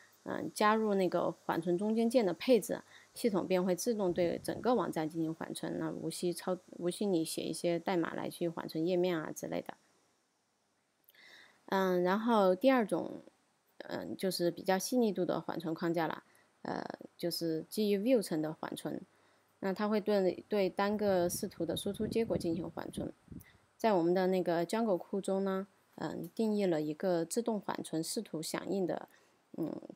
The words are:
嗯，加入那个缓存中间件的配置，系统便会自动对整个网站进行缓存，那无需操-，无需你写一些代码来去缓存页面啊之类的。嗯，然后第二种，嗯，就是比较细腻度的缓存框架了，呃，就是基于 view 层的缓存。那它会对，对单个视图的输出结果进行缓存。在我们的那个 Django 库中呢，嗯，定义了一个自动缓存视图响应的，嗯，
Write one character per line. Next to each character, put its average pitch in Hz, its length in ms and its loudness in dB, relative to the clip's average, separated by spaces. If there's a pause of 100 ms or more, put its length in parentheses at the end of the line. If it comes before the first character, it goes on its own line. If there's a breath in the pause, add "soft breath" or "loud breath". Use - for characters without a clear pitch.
(220 loud breath)
嗯， - 320 -6
加 214 220 4
入 220 180 2
那 190 140 4
个 170 240 0
缓 - 280 -4
存 175 160 2
中 208 160 0
间 226 160 2
件 240 160 4
的 175 80 2
配 - 280 4
置， - 220 -4 (300 loud breath)
系 - 160 0
统 190 160 2
便 180 200 2
会 185 100 2
自 220 220 0
动 190 160 2
对 170 320 0
整 - 180 -4
个 240 140 2
网 170 160 0
站 156 180 -2
进 165 100 -4
行 160 140 -2
缓 - 180 -8
存， 165 280 -6
那 160 100 -4
无 160 180 -6
需 175 240 -2
操-， 185 240 -4 (220)
无 175 100 -4
需 175 160 -4
你 175 200 2
写 - 180 -6
一 - 100 -4
些 170 280 -2
代 190 160 -2
码 - 180 -2
来 - 160 -6
去 - 180 -4
缓 - 200 -8
存 160 180 -2
页 180 100 2
面 175 240 2
啊 - 120 -6
之 - 160 -10
类 85 120 -4
的。 - 140 -8 (1900 loud breath)
嗯， 185 380 2
然 190 160 2
后 214 340 6
第 254 160 4
二 247 160 6
种， - 360 -4 (640)
嗯， - 280 -8
就 190 140 -2
是 175 200 0
比 170 120 -6
较 190 160 2
细 254 180 -2
腻 226 140 4
度 180 140 -2
的 160 160 0
缓 - 180 -6
存 165 160 -4
框 170 180 0
架 160 140 0
了， - 160 -6 (400 soft breath)
呃， - 220 -4 (320)
就 175 120 -2
是 165 400 -2
基 214 220 0
于 202 80 4
view 226 240 4
层 160 180 -2
的 156 120 -2
缓 - 240 -8
存。 - 240 -6 (580 soft breath)
那 190 140 -2
它 208 160 -2
会 214 120 2
对， 196 480 2
对 202 200 4
单 202 280 0
个 190 320 4
视 185 200 -4
图 - 160 -6
的 160 120 -2
输 202 160 -4
出 214 140 -4
结 226 180 0
果 - 140 0
进 170 160 -2
行 175 160 -6
缓 - 220 -10
存。 - 200 -6 (640 loud breath)
在 226 160 2
我 175 100 4
们 175 120 4
的 185 140 4
那 185 140 2
个 170 220 0
Django 220 340 0
库 196 220 -6
中 190 220 0
呢， 190 240 -2 (300)
嗯， - 380 -6
定 220 200 0
义 202 120 2
了 160 160 2
一 151 100 -2
个 170 320 0
自 - 160 -4
动 226 200 -2
缓 - 220 -4
存 160 200 -4
视 - 180 -6
图 160 220 -6
响 - 260 -6
应 185 180 0
的， - 220 -4 (480 soft breath)
嗯， - 240 -4 (160)